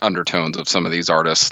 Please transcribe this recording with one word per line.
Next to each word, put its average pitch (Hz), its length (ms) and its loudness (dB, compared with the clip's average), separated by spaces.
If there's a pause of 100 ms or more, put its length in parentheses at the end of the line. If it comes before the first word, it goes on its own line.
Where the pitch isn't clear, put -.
undertones 87 560 0
of 80 100 -6
some 90 180 0
of 85 60 -4
these 85 180 -2
artists 82 420 2